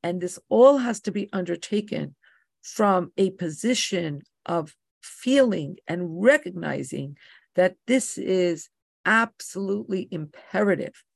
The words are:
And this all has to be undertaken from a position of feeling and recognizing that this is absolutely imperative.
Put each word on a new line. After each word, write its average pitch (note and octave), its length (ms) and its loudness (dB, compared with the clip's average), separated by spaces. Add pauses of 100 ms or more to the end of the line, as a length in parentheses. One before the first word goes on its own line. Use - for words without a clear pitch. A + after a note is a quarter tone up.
And F3 180 -4
this F3+ 160 -6 (120)
all C4 300 8
has A#3+ 240 -2
to G3+ 100 -4
be G3+ 200 -6
undertaken F3+ 840 -4 (440)
from F#3+ 560 0
a F#3+ 140 2
position F3 920 -4 (220)
of E3 300 -4 (260)
feeling A#3+ 760 0 (100)
and E3+ 360 -6
recognizing D#3+ 960 0 (380)
that F3+ 220 2 (100)
this B3+ 320 0
is F3+ 500 -2 (380)
absolutely G#3 1040 -2
imperative. E3 920 -4 (120)